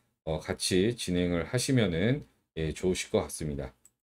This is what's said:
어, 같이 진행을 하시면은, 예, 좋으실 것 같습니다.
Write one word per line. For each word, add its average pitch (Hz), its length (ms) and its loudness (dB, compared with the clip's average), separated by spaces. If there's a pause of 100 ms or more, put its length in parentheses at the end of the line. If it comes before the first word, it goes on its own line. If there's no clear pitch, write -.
(260)
어, 78 140 -2
같이 98 560 2
진행을 87 500 0
하시면은, 120 760 2 (340)
예, 80 140 -2
좋으실 90 380 -2
것 104 140 2
같습니다. 71 500 -6 (400)